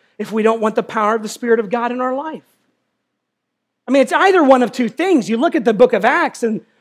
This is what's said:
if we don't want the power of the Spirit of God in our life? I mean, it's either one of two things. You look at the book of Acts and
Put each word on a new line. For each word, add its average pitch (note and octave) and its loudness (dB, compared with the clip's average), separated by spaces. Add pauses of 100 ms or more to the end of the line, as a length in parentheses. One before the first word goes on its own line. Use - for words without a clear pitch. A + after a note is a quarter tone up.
(180)
if G#3 -10
we A3 -2
don't A3+ 0
want G#3+ -2
the A#3 -2
power G#3+ -2
of A3 -4
the G#3+ -10
Spirit A#3 -2
of G#3 -6
God A#3+ -4
in B3 -8
our B3+ -4
life? D4 -10 (1400)
I A#3+ -6
mean, C4+ 4
it's C4 0
either F#4 4
one C4 6
of A3 -4
two A#3+ -4
things. D#4+ -2
You A3+ -2
look D#4+ 0
at C4+ -2
the A#3 2
book B3 4
of G3+ -2
Acts C#4 -2
and G#3+ -4 (160)